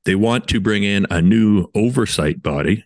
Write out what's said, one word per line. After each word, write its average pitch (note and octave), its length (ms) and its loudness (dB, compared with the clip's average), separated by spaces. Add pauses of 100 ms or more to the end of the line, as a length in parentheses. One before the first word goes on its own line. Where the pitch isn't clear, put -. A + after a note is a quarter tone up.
They F#2 100 0
want A2+ 340 -2
to A#2 100 0
bring G#2 240 -2
in G2+ 260 0
a F2 120 0
new G#2 520 4
oversight G#2 720 -2
body D2 420 -2